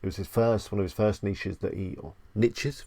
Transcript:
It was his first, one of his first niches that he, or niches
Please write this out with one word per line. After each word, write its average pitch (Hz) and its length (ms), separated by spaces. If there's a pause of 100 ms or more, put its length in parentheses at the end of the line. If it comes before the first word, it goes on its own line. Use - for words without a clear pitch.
It - 40
was 95 100
his 95 120
first, 117 440
one 101 60
of 101 60
his 90 80
first 107 300
niches 98 360
that - 160
he, 95 220
or - 180 (200)
niches 120 520